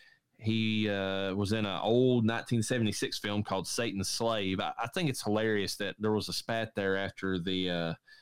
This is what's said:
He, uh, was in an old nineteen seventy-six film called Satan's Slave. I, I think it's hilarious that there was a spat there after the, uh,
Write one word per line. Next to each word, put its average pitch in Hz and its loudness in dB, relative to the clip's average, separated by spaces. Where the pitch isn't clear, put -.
He, 110 2
uh, 98 0
was 98 0
in 110 2
an 95 -2
old 120 6
nineteen 113 0
seventy-six 117 0
film 104 -2
called 95 -2
Satan's 98 -2
Slave. 104 0
I, 85 -2
I 117 -4
think 175 -2
it's 123 -2
hilarious 107 0
that 101 -4
there 107 0
was 101 0
a 92 -6
spat 113 -4
there 95 0
after 95 -2
the, 92 0
uh, 85 0